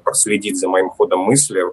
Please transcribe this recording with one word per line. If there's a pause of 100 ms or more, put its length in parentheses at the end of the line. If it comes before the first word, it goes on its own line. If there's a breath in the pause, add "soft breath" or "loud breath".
проследить
за
моим
ходом
мысли, (120)